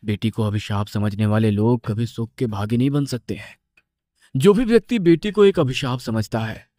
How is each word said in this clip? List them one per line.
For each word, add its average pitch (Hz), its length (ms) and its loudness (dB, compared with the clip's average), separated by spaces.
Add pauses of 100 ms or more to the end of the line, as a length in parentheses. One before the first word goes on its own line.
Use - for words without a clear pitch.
बेटी 104 260 -2
को 110 140 -4
अभिशाप 104 440 -2
समझने 104 380 -2
वाले 107 260 2
लोग 113 340 2
कभी 113 200 -4
सुख 113 320 -8
के 127 100 -2
भागी 107 300 -4
नहीं 127 120 2
बन 143 160 0
सकते 120 300 -8
हैं। - 200 -18 (800)
जो 151 180 6
भी 226 100 2
व्यक्ति 226 360 2
बेटी 170 320 2
को 202 140 4
एक 196 140 4
अभिशाप 127 400 -2
समझता 113 400 -4
है 113 260 -8 (140)